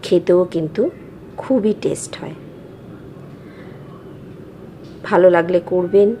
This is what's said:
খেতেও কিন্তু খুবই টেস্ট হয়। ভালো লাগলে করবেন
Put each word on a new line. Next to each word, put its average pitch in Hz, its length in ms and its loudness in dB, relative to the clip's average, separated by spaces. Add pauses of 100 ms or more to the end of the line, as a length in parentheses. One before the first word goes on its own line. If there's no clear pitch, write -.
খেতেও 180 440 4
কিন্তু 165 360 -2 (560)
খুবই 220 440 2
টেস্ট - 380 -4
হয়। - 160 -10 (2750)
ভালো 185 260 6
লাগলে 175 300 4
করবেন 185 500 4 (120)